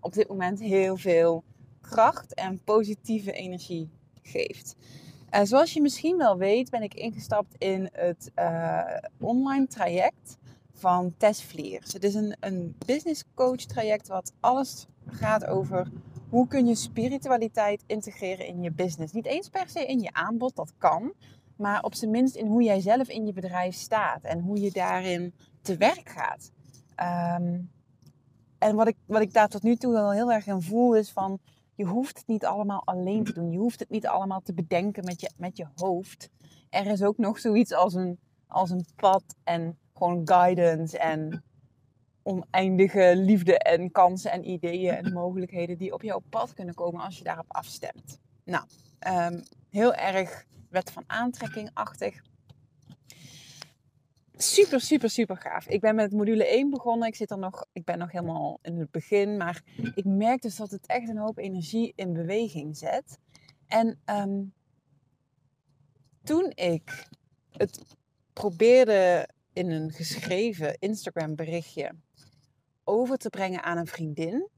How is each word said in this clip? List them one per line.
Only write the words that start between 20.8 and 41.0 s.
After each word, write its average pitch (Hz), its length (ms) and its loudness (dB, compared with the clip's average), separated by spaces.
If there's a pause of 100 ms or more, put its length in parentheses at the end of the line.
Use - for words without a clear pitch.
Maar 202 260 -2
op - 120 -6
zijn 220 160 -4
minst 254 240 4
in 220 120 -6
hoe 226 160 4
jij 202 180 4
zelf 233 280 2
in 220 180 -6
je 208 60 -4
bedrijf 185 420 -4
staat 175 480 -2
en - 180 -4
hoe 202 200 -2
je 202 100 0
daarin 180 640 -2 (280)
te 185 140 -4
werk 269 320 2
gaat. - 440 -8 (420)
Ehm, 175 640 -2 (1000)
en 214 180 4
wat 220 100 4
ik, 226 100 0 (100)
wat 214 140 2
ik 202 120 0
daar 214 160 6
tot 208 140 -8
nu 233 140 4
toe 247 160 0
wel 208 200 2
heel 233 200 2
erg 208 140 -2
in 196 160 -2
voel 226 340 4
is 214 140 2
van... 190 280 -4 (360)
Je 208 100 -4
hoeft 233 340 -2
het - 80 -20
niet 214 180 -2
allemaal 202 400 -2
alleen 190 400 0
te 208 80 -4
doen. 170 180 -4
Je 170 80 -2
hoeft 226 220 -2
het - 100 -10
niet 220 160 -4
allemaal 190 340 -2
te 180 140 -10
bedenken 180 500 -2
met 180 160 -8
je, - 160 -8
met 180 200 -10
je 170 180 -10
hoofd. 180 560 -4 (400)
Er 196 160 -2
is 202 160 0
ook 208 160 2
nog 214 200 0
zoiets 226 340 2
als 175 220 4
een, 180 240 -4 (280)
als 180 240 -2
een 180 160 -4 (100)
pad 190 260 4 (220)
en 170 340 -4 (160)
gewoon 175 300 0
guidance 175 720 4
en 160 460 -4 (800)